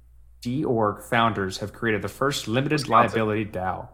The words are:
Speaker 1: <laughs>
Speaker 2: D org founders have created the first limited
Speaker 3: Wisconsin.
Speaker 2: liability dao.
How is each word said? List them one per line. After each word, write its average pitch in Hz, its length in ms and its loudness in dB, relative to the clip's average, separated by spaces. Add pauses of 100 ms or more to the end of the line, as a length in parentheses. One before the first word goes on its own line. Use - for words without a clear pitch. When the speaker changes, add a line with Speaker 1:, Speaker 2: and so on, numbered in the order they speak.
(120)
Speaker 1:
<laughs> - 300 -20
Speaker 2:
D 127 220 -4
org 110 360 0
founders 104 580 0
have 104 140 -8
created 107 300 0
the 98 60 -6
first 135 400 -2
limited 139 320 0
Speaker 3:
Wisconsin. 117 400 4
Speaker 2:
liability 107 260 0
dao. 92 480 -6